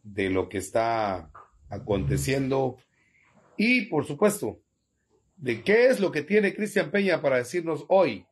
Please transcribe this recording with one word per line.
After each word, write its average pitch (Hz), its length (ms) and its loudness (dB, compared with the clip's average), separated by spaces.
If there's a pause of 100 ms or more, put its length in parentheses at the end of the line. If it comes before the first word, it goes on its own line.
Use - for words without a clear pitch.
de 101 260 -2
lo 92 180 0
que 98 100 -6
está 107 720 -2 (380)
aconteciendo 127 1080 -2 (800)
y, 247 260 2
por 156 220 -2
supuesto, 143 560 -2 (760)
de 120 260 -4
qué 226 240 4
es 247 140 4
lo 180 100 2
que 143 120 -4
tiene 196 340 2
Cristian 190 340 -2
Peña 190 320 0
para 135 140 2
decirnos 160 500 -4
hoy 160 460 2